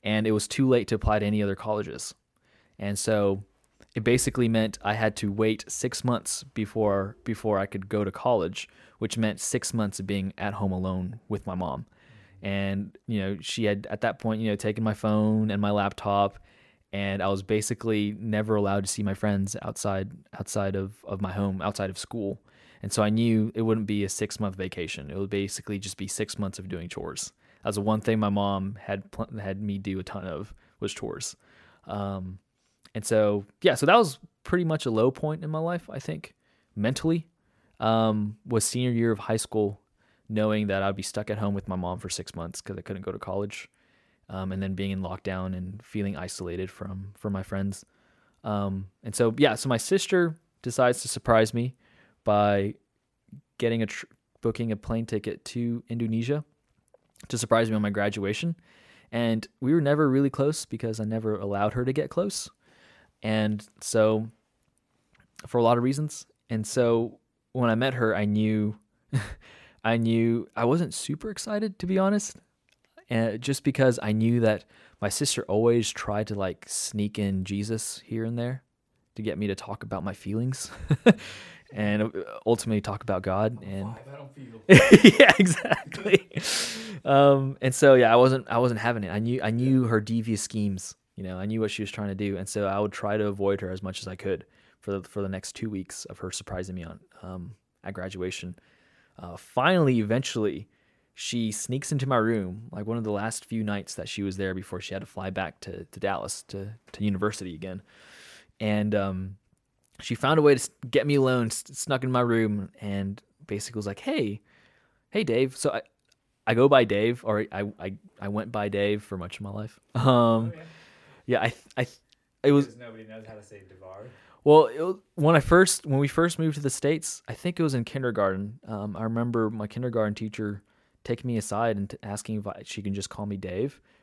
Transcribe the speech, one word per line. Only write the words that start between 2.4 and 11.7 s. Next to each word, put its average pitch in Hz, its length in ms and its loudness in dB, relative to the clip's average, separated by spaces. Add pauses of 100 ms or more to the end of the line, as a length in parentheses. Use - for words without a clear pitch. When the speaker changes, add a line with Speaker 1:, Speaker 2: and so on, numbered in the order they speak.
Speaker 1:
And 101 220 -4
so 101 460 2 (500)
it 110 80 -4
basically 127 460 2
meant 110 340 2
I 104 100 0
had 110 240 0
to 101 140 -2
wait 110 380 0
six - 340 -6
months - 400 -2
before, 101 800 -2
before 107 360 -2
I 98 60 0
could 98 220 -8
go 104 160 -2
to 95 80 -2
college, 98 560 -2 (320)
which 113 180 -4
meant 107 220 -2
six - 340 -4
months 107 260 -2
of 95 80 -6
being 95 300 -4
at 101 180 -4
home 98 160 -2
alone 92 480 -4 (100)
with 104 180 -6
my 92 80 -6
mom. 90 300 -6 (580)